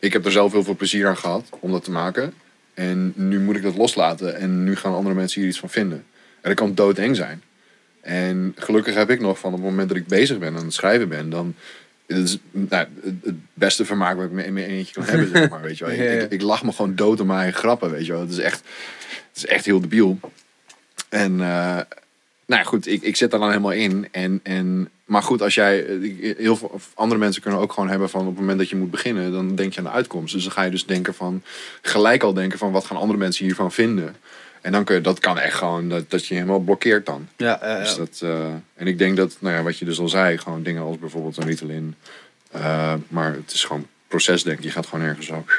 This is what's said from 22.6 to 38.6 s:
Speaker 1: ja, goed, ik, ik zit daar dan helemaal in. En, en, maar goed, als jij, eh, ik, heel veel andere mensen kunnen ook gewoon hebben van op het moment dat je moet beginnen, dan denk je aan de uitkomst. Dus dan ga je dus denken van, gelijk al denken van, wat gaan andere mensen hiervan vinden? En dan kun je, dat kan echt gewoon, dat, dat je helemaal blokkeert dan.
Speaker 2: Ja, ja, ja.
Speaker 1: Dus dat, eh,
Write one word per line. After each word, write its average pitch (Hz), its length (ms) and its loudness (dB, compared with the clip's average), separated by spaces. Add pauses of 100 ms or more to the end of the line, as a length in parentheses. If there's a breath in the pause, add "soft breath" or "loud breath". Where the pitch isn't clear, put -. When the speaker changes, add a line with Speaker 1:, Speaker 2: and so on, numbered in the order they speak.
Speaker 1:
ja, - 20 2
goed, 104 240 0
ik, 95 160 0
ik 104 140 0
zit - 140 4
daar 107 100 2
dan 104 80 4
helemaal 101 240 2
in. 98 380 0
En, 92 320 -2
en, 92 460 -2 (160)
maar 104 180 2
goed, 117 200 0
als 101 120 2
jij, 98 320 4
eh, 95 160 -4
ik, 101 360 -4
heel 113 180 4
veel 107 240 -8 (140)
andere 110 260 2
mensen 104 220 0
kunnen 101 180 0
ook 101 120 -2
gewoon 98 160 0
hebben 98 220 0
van 98 100 -2
op 95 60 0
het 92 120 -6
moment 95 200 0
dat 95 100 2
je 98 80 -4
moet 92 140 -2
beginnen, 92 420 -2
dan 92 220 -2
denk 95 180 -2
je - 60 -10
aan 92 60 -4
de - 60 -6
uitkomst. 82 440 -4
Dus 92 80 -2
dan 92 100 -6
ga 98 100 -2
je 92 80 0
dus 90 160 -4
denken 90 280 -2
van, 92 280 -6 (400 loud breath)
gelijk 110 400 4
al 104 120 2
denken 92 240 -2
van, 98 140 -2
wat 95 120 2
gaan 95 120 -8
andere 104 220 0
mensen 95 260 0
hiervan 92 280 0
vinden? 107 440 0 (440 loud breath)
En 92 120 -4
dan 101 120 2
kun 98 100 2
je, 90 60 4
dat 92 180 2
kan 90 200 2
echt 71 180 0
gewoon, 85 320 -2
dat, 87 220 -2
dat 90 160 -2
je - 80 -4
helemaal 92 240 2
blokkeert 101 480 4
dan. 71 300 -8
Speaker 2:
Ja, 120 260 0
ja, - 60 -4
ja. 107 100 -2
Speaker 1:
Dus 107 180 -2
dat, 82 260 -8
eh, 82 220 -2 (300)